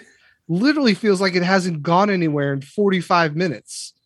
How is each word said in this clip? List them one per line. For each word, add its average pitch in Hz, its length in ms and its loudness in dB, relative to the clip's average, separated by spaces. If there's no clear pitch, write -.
literally 240 480 0
feels 196 260 0
like 185 140 0
it 175 80 0
hasn't 175 400 0
gone 180 260 2
anywhere 147 440 -2
in 139 80 -6
forty-five 175 720 0
minutes. - 580 -8